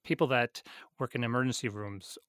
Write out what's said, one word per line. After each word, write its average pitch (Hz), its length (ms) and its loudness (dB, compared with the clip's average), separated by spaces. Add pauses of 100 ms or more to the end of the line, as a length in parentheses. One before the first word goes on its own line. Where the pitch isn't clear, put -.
people 160 240 4
that 123 360 2 (360)
work - 160 -2
in 120 80 0
emergency 123 460 2
rooms 101 480 -8 (100)